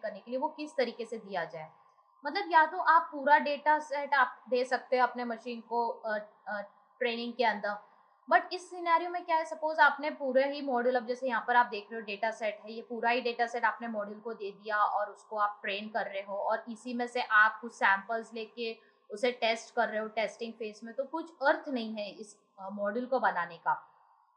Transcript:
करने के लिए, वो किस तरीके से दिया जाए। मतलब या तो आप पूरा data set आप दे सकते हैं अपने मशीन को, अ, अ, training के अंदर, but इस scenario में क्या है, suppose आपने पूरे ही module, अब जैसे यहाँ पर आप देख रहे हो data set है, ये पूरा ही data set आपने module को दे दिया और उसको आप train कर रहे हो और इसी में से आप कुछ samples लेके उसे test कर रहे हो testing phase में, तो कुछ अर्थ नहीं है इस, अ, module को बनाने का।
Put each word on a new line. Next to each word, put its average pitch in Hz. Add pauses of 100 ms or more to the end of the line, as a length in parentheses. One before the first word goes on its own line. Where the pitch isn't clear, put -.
करने 196
के 233
लिए, 262
वो 302
किस 302
तरीके 233
से 226
दिया 190
जाए। 160 (560)
मतलब 339
या 320
तो 330
आप -
पूरा 294
data 294
set 285
आप 262
दे 254
सकते 254
हैं 247
अपने 247
मशीन 233
को, 233
अ, 220 (300)
अ, 202 (380)
training 233
के 240
अंदर, 208 (560)
but 349
इस 370
scenario 339
में 349
क्या 330
है, 320
suppose 311
आपने 294
पूरे 269
ही 294
module, 254
अब 233
जैसे 247
यहाँ 220
पर 240
आप 240
देख 208
रहे 226
हो 202
data 208
set 214
है, 220
ये 226
पूरा 233
ही 247
data 233
set 233
आपने 233
module 214
को 226
दे 202
दिया 208
और 202
उसको -
आप 208
train 208
कर 214
रहे 196
हो 202
और 214
इसी 240
में 240
से 240
आप 214
कुछ 233
samples 220
लेके 226 (340)
उसे 240
test 226
कर 226
रहे 214
हो 220
testing 220
phase 214
में, 226
तो 269
कुछ 320
अर्थ 302
नहीं 220
है 208
इस, - (220)
अ, 190
module 208
को 254
बनाने 175
का। - (480)